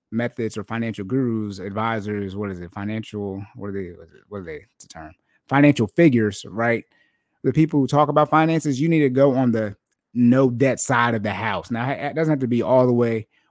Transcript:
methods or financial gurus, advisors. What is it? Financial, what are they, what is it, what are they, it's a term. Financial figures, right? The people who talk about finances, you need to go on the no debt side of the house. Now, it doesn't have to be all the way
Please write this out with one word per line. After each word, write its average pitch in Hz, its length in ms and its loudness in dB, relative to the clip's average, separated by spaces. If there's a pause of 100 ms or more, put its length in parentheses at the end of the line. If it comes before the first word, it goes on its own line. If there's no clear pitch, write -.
methods 117 480 -6
or 101 60 -8
financial 113 400 -8
gurus, 110 560 -4
advisors. 101 800 -6
What 104 120 -6
is 90 120 -10
it? 87 100 -14
Financial, 101 720 -8 (100)
what 104 120 -12
are 101 60 -10
they, 98 160 -8
what 82 180 -20
is 87 60 -20
it, - 160 -20
what 101 80 -12
are 95 60 -12
they, 80 220 -14 (100)
it's - 100 -20
a - 20 -20
term. 78 240 -18 (380)
Financial 139 380 4
figures, 117 600 2
right? 117 380 -2 (580)
The 135 80 0
people 151 300 2
who 131 60 0
talk 143 200 4
about 147 220 2
finances, 156 500 0
you 156 80 0
need 165 140 2
to 139 80 4
go 131 260 4
on 127 160 2
the 110 240 -4 (380)
no 123 360 4
debt 120 300 0
side 120 340 0
of 107 100 -2
the 104 100 -2
house. 98 380 -6
Now, 120 180 -4
it 135 260 -8
doesn't 156 160 0
have 143 80 0
to 131 80 -2
be 117 140 0
all 127 260 4
the 123 60 2
way 117 340 0 (240)